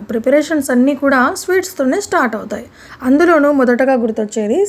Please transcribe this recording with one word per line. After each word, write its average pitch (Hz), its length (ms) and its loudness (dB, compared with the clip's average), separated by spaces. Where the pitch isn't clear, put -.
ప్రిపరేషన్స్ 277 640 0
అన్నీ 254 200 2
కూడా 269 180 2
స్వీట్స్తోనే 359 680 -2
స్టార్ట్ 262 320 -2
అవుతాయి. 208 260 -10
అందులోనూ 294 500 4
మొదటగా 254 440 2
గుర్తొచ్చేది 220 540 -2